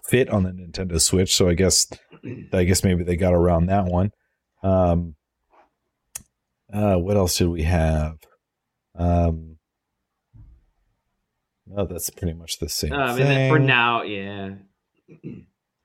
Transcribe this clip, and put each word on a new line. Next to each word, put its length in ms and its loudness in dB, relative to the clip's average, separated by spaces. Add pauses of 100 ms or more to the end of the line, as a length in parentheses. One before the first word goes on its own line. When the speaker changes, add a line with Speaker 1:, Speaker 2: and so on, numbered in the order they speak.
Speaker 1:
fit 220 2
on 140 0
the 80 -4
Nintendo 500 -6
Switch, 340 2
so 140 2
I 40 2
guess, 320 2 (380)
Speaker 2:
<clears throat> 300 -12
Speaker 1:
I 100 2
guess 200 2
maybe 200 2
they 140 -2
got 160 2
around 340 4
that 180 0
one. 260 0 (520)
Um, 520 2 (1600)
uh, 220 2
what 220 2
else 200 2
did 120 2
we 140 -2
have? 540 0 (760)
Um, 640 0 (2000)
no, 180 -4
that's 240 -8
pretty 240 -6
much 260 -12
the 100 -6
same 240 -6
Speaker 2:
Um, 260 -2
and 100 2
then 200 2
for 80 4
Speaker 1:
thing. 100 2
Speaker 2:
now, 360 2
yeah. 480 -8 (580)
<clears throat> 140 -20 (600)